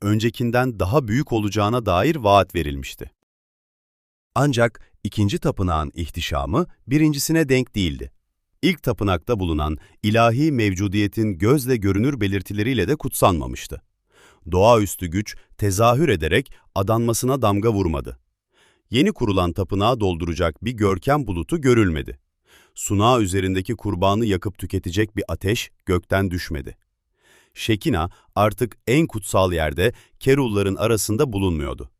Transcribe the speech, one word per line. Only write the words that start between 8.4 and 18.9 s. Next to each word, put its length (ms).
İlk 220
tapınakta 560
bulunan 380
ilahi 480
mevcudiyetin 840
gözle 380
görünür 460
belirtileriyle 680
de 80
kutsanmamıştı. 840
Doğaüstü 560
güç 280
tezahür 520
ederek 420
adanmasına 680
damga 320
vurmadı. 460
Yeni 220